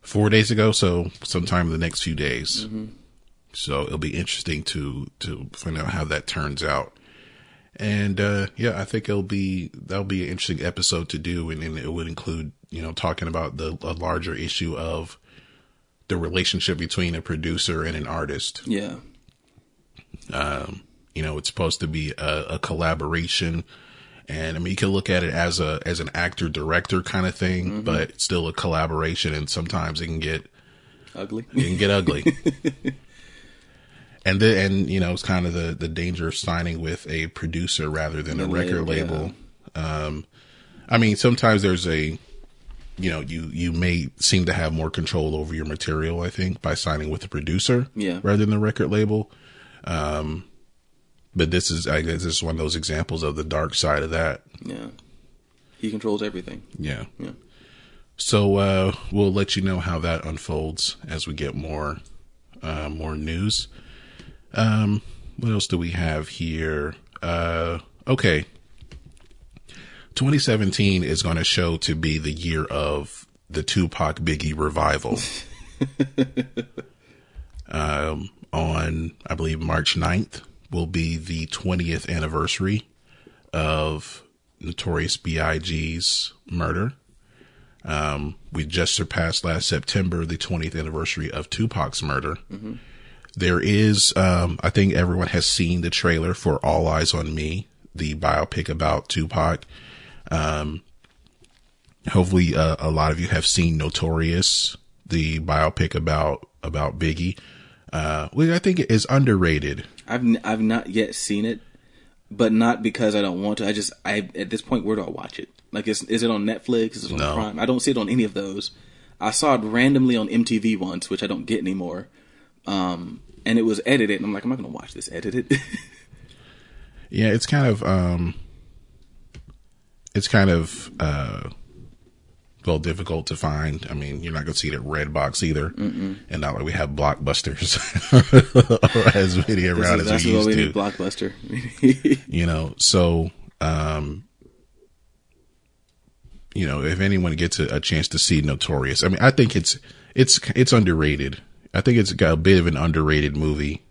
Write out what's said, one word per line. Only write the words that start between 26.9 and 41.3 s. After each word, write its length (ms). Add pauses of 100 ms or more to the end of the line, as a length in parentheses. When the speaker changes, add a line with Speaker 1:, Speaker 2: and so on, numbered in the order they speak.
Speaker 1:
kind 240
of 80
thing, 320
Speaker 2:
Mm-hmm. 140
Speaker 1:
but 280
it's 140
still 240
a 60
collaboration, 800
and 160
sometimes 520
it 60
can 120
get 300 (640)
Speaker 2:
Ugly. 400
Speaker 1:
it 100
can 140
get 140
ugly. 320 (400)
Speaker 2:
<laughs> 320 (1300)
Speaker 1:
And 120
the, 200
and, 300
you 100
know, 120
it's 100
kind 240
of 80
the, 260
the 80
danger 400
of 80
signing 460
with 260
a 200
producer 640
rather 320
than 160
a 40
Speaker 2:
Than 100
Speaker 1:
record 340
Speaker 2:
label, 280
yeah. 60
Speaker 1:
label. 120 (420)
Um, 500 (640)
I 80
mean, 180
sometimes 460